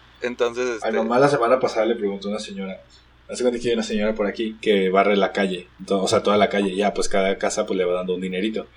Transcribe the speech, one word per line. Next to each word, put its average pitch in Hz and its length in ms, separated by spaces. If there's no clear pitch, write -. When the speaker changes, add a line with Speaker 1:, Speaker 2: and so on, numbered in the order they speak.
Speaker 1:
Entonces, 120 640
Speaker 2:
A - 80
mi 110 60
Speaker 1:
este - 0
Speaker 2:
mamá 117 220
la 143 100
semana - 300
pasada 110 280
le 117 80
preguntó 101 340
una 104 100
señora. 95 400
Hace 110 160
cuenta 120 160
que 120 100
hay 117 40
una 110 100
señora 107 300
por 104 140
aquí 110 340
que 98 280
barre 98 260
la 95 160
calle, 92 360
to-, 98 160
o 95 40
sea, 107 140
toda 104 160
la 101 120
calle. 98 260
Ya, 101 180
pues, 95 160
cada 98 280
casa, 107 280
pues, 98 120
le 90 80
va 87 80
dando 92 220
un 90 60
dinerito. 92 560